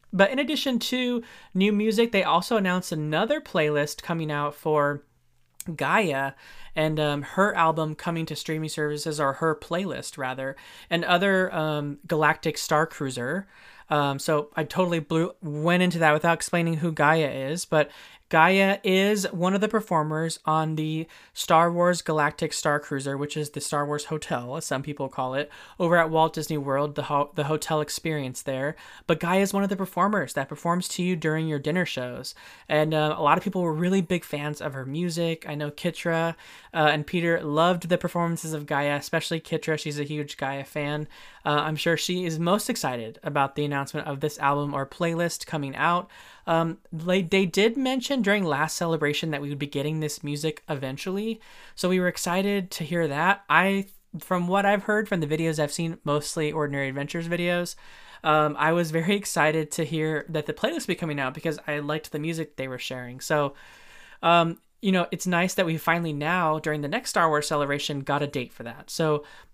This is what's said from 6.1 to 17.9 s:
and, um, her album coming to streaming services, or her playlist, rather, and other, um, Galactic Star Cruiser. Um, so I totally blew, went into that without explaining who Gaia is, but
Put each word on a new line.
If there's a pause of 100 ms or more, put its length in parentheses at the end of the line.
and,
um,
her
album
coming
to
streaming
services,
or
her
playlist,
rather, (340)
and
other,
um,
Galactic
Star
Cruiser. (440)
Um,
so
I
totally
blew,
went
into
that
without
explaining
who
Gaia
is,
but (380)